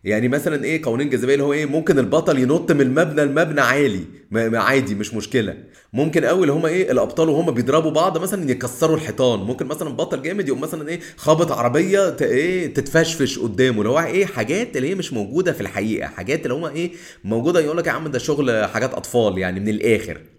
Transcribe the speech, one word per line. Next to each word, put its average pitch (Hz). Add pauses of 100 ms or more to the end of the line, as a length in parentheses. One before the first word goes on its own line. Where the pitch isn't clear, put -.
يعني 107
مثلا 143
ايه 156
قوانين 127
الجاذبية 127
اللي 139
هو 143
ايه 151
ممكن 143
البطل 143
ينط 151
من 143
المبنى 147
لمبنى 147
عالي، 120 (260)
ما، 113
ما 113
عادي 107
مش 104
مشكلة. 104 (360)
ممكن 151
قوي 170
اللي 147
هما 160
ايه 180
الابطال 131
وهما 156
بيضربوا 135
بعض 160
مثلا 175
يكسروا 156
الحيطان، 123
ممكن 123
مثلا 156
بطل 139
جامد 175
يقوم 127
مثلا 156
ايه 165 (160)
خابط 156
عربية 165
ت-، 135
ايه 156
تتفشفش 156
قدامه، 120
اللي 104
هو 160
ايه 170
حاجات 156
اللي 131
هي 196
مش 185
موجودة 131
في -
الحقيقة، 101
حاجات 139
اللي 127
هما 160
ايه 170 (320)
موجودة 123
يقول 151
لك 160
يا 147
عم 151
ده 127
شغل 127
حاجات 113
اطفال 107
يعني 92
من 104
الاخر. 107 (180)